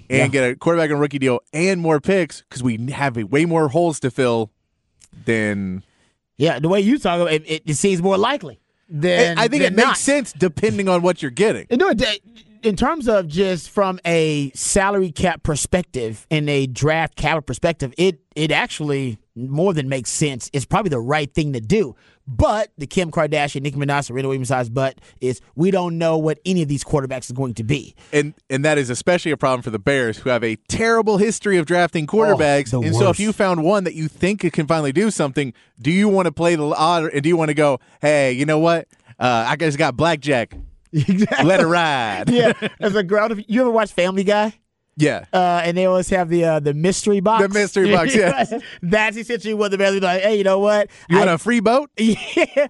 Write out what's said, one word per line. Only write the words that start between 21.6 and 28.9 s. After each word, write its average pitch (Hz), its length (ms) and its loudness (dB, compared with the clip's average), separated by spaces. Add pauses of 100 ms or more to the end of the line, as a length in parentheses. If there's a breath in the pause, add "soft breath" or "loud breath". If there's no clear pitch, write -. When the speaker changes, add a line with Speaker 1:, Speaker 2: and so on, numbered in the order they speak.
Speaker 2:
do. 135 340 0 (320 soft breath)
But 208 500 0
the 147 80 -10
Kim 180 240 -2
Kardashian, 147 540 -2
Nicki 143 140 -6
Minaj, 143 280 -2
Serena 135 220 -6
Williams 135 220 -4
size 127 200 -2
butt 131 320 -4 (200 soft breath)
is 127 200 -2 (140 soft breath)
we 180 160 2
don't 175 260 0
know 165 220 2
what 156 260 -2
any 185 160 0
of 151 60 -2
these 139 160 -4
quarterbacks 131 480 -4
are - 20 -12
going 127 220 -4
to 117 80 -6
be. 127 320 -4 (180 soft breath)
Speaker 1:
And, 147 220 0 (120)
and 131 160 -2
that 151 140 2
is 127 140 -2